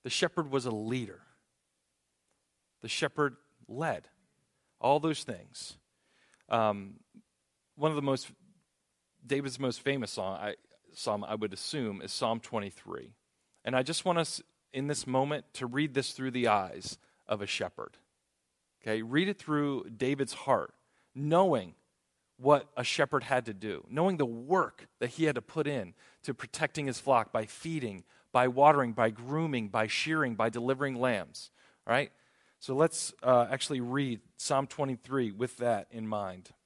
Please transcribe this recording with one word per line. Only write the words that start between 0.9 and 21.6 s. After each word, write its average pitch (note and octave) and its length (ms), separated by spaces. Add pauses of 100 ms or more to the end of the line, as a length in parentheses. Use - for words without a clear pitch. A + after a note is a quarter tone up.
The A#2 80
shepherd C#3+ 480 (300)
led. B2+ 420 (720)
All C#3+ 200
those D#3 240
things. - 540 (720)
Um, G2+ 460 (800)
one D#3 140
of D#3 40
the D3 60
most, C3+ 280 (960)
David's C3+ 320
most B2+ 220
famous C#3 320
song, F#2+ 240
I, F#2+ 200 (360)
psalm, G#2 320
I G#2+ 120
would G#2+ 180
assume, G#2+ 480
is F#2 100
Psalm A2+ 300
twenty-three. F#2+ 720 (500)
And A#2+ 100
I B2+ 100
just D#3+ 200
want F3 160
us - 220 (320)
in C3+ 140
this C#3+ 200
moment C3+ 460
to - 120
read C3+ 280
this C3 180
through C3 200
the A#2+ 180
eyes F#2+ 480 (280)
of G#2 160
a G2+ 60
shepherd. - 440 (880)
Okay, A2 200
read C#3+ 280
it G3+ 80
through C#3+ 580
David's C3+ 380
heart, A2+ 400 (420)
knowing D3 600 (600)